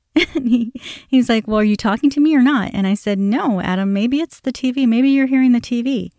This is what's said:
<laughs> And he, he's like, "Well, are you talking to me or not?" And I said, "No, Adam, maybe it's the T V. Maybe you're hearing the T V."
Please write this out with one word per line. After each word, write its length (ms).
<laughs> 200
And 120
he, 240
he's 200
like, 200
"Well, 100
are 60
you 120
talking 360
to 80
me 160
or 80
not?" 280
And 140
I 80
said, 240
"No, 440
Adam, 320
maybe 260
it's 200
the 120
T 180
V. 160
Maybe 240
you're 160
hearing 280
the 60
T 220
V." 380